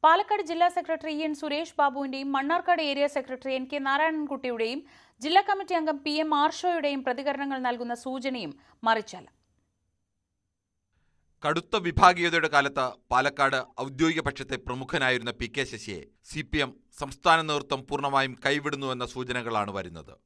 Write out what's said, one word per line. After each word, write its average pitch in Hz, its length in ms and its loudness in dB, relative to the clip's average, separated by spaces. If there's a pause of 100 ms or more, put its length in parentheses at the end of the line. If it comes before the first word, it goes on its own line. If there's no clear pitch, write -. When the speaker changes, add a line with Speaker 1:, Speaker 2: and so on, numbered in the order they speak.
Speaker 1:
പാലക്കാട് 392 460 6
ജില്ലാ 339 180 4 (100)
സെക്രട്ടറി 320 400 -4
ഇ 302 100 -2
എൻ 302 140 -2
സുരേഷ് 302 380 -4
ബാബുവിന്റെയും 277 560 0
മണ്ണാർക്കാട് 339 460 2 (100)
ഏരിയ 285 160 2 (100)
സെക്രട്ടറി 262 420 -6
എൻ 262 140 -6
കെ 294 140 -2
നാരായണൻകുട്ടിയുടെയും 277 920 0 (440)
ജില്ലാ 359 240 6
കമ്മിറ്റി 392 320 0
അംഗം 311 260 -2
പി 302 160 -2
എം 311 180 0
ആർഷോയുടെയും 302 640 0
പ്രതികരണങ്ങൾ 269 640 -4
നൽകുന്ന 240 360 -4
സൂചനയും 254 480 -6 (380)
മറിച്ചല്ല. 208 400 -2 (2250)
Speaker 2:
കടുത്ത 160 320 0 (120)
വിഭാഗീയതയുടെ 170 680 6
കാലത്ത് 139 320 2 (240)
പാലക്കാട് 135 460 2 (260)
ഔദ്യോഗിക 156 420 0
പക്ഷത്തെ 135 400 -6
പ്രമുഖനായിരുന്ന 127 720 -2
പി 117 160 -8
കെ 139 160 -2
ശശിയെ 104 320 -10 (300)
സി 151 180 -8
പി 151 140 0
എം 127 80 -12 (280)
സംസ്ഥാന 156 380 4 (100)
നേതൃത്വം 139 380 -2
പൂർണ്ണമായും 135 480 0 (100)
കൈവിടുന്നുവെന്ന 139 680 -2
സൂചനകളാണ് 117 640 -4
വരുന്നത്. 85 340 -14 (120)